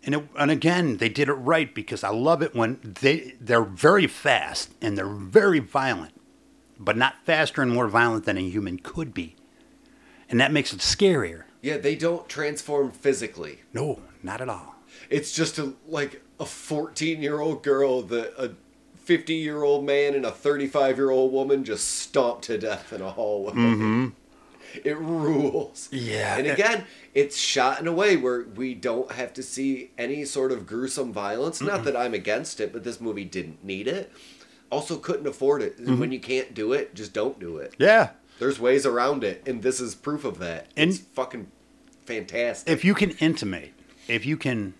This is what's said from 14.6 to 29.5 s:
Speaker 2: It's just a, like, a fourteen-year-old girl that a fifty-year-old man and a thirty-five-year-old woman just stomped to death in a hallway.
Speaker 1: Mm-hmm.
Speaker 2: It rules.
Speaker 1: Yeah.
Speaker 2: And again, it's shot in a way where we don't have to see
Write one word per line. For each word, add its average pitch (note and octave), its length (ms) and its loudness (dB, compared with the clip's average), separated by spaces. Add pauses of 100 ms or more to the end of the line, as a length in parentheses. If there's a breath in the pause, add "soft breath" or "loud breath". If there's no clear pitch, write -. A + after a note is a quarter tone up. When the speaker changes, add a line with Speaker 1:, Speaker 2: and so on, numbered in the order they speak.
Speaker 2:
It's D3 240 0
just D#3 260 -2
a, C3+ 140 -6 (140)
like, D3 340 -6 (180)
a D3 60 -6
fourteen-year-old D3+ 1160 -4
girl C3+ 400 4
that A2 340 -4
a B2 140 -6 (440)
fifty-year-old D3+ 880 2
man C#3+ 300 4
and C3+ 120 0
a A2 60 0
thirty-five-year-old C3+ 1000 2
woman C3+ 300 2
just G#2+ 260 -4
stomped - 560 0
to A2+ 120 -2
death G#2+ 360 -6
in G2 80 -8
a F#2+ 80 -6
hallway. G#2 440 -2
Speaker 1:
Mm-hmm. A#2 540 2 (760 loud breath)
Speaker 2:
It D3+ 160 -2
rules. D#3 920 -2
Speaker 1:
Yeah. A#2 460 -4
Speaker 2:
And C3+ 80 0
again, G3 400 0 (300 loud breath)
it's C#3+ 220 2
shot C3 440 2
in D#3+ 60 -2
a E3+ 40 0
way F#3 260 4
where B2 260 0 (120)
we B2 200 -6
don't B2 380 -4
have B2 200 -8
to C3 100 -12
see C3 540 -4